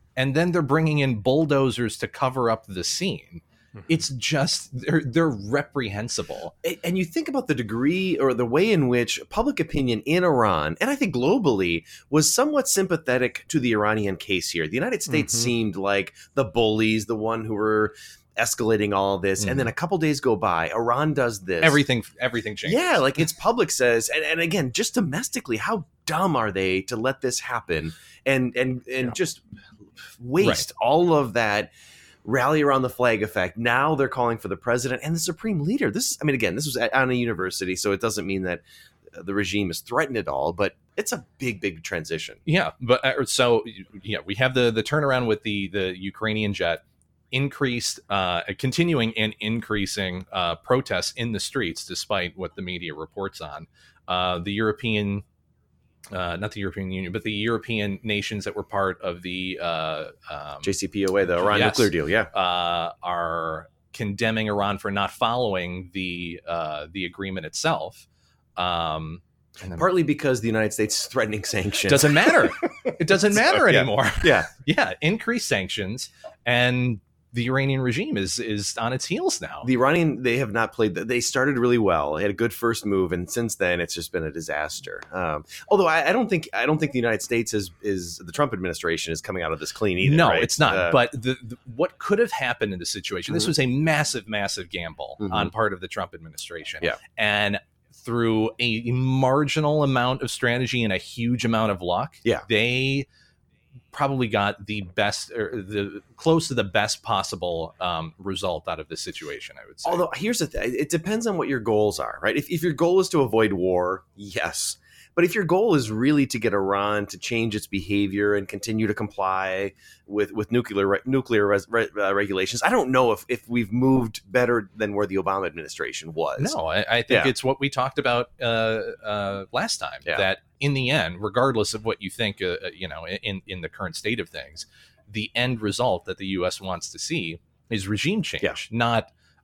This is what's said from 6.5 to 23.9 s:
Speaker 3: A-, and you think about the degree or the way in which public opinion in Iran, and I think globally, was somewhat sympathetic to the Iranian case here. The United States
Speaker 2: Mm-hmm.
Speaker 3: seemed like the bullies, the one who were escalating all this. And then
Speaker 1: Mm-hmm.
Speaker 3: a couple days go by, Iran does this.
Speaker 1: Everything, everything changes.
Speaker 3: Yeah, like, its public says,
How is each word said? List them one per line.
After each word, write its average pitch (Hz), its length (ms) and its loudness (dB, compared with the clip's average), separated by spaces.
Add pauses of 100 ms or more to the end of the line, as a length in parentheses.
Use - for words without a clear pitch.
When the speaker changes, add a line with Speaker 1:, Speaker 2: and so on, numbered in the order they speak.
Speaker 3:
A-, 170 220 -4
and 175 120 0
you 185 60 2
think 302 240 -4
about 262 200 -2
the 143 80 2
degree 139 600 0
or 135 160 4
the 120 120 0
way 165 260 2
in 151 160 4
which 120 320 2 (100)
public 240 300 0
opinion 131 460 0
in 175 180 2
Iran, 98 560 4
and 226 100 2
I 285 60 0
think 214 180 0
globally, 120 720 2 (260)
was 156 240 4
somewhat 294 360 2
sympathetic 160 800 0
to 160 100 0
the 120 140 2
Iranian 104 420 2
case 90 360 -2
here. 80 140 0
The 80 100 -4
United 196 280 -2
States 151 320 0
Speaker 2:
Mm-hmm. 117 80 0
Speaker 3:
seemed 113 320 0
like 98 380 0 (220)
the 135 100 2
bullies, 110 640 2
the 113 100 -2
one 110 260 -2
who 110 120 -4
were 107 400 2 (420)
escalating 110 560 2
all 98 240 2
this. 95 280 0
And 131 120 0
then 131 80 0
Speaker 1:
Mm-hmm. 113 40 -2
Speaker 3:
a - 40 -4
couple 175 240 -2
days 151 220 0
go 117 160 2
by, 85 340 0
Iran 120 440 0
does 117 320 -2
this. 90 180 0
Speaker 1:
Everything, 139 400 2 (160)
everything 117 380 -4
changes. 208 200 0
Speaker 3:
Yeah, 339 200 2
like, 139 200 2
its 160 140 2
public 160 400 0
says, 120 420 2